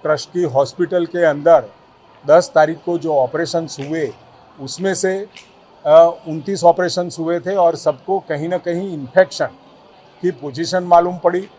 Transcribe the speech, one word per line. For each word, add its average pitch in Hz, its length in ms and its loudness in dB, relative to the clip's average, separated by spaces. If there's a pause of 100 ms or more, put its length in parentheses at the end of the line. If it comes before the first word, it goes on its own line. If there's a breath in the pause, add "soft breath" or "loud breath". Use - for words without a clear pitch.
ट्रस्ट 151 300 -4
की 175 100 -2
हॉस्पिटल 165 600 -2
के 170 200 -2
अंदर 147 380 4 (640)
दस 170 280 4
तारीख 160 300 2
को 175 120 -4
जो 156 180 -4
ऑपरेशंस 147 640 -4
हुए, 147 340 -6 (460)
उसमें 175 340 -6
से, 196 340 -4 (580)
अ, 170 280 8 (140)
उनतीस 160 360 -6
ऑपरेशंस 175 560 0
हुए 170 200 -2
थे 180 160 -6
और 170 200 2
सबको 156 440 -4
कहीं 156 300 -6
ना 180 80 -4
कहीं 180 360 -6
इन्फेक्शन 156 520 -2 (760)
की 180 100 -2
पोजीशन 156 520 -6
मालूम 175 340 4
पड़ी। 180 420 -2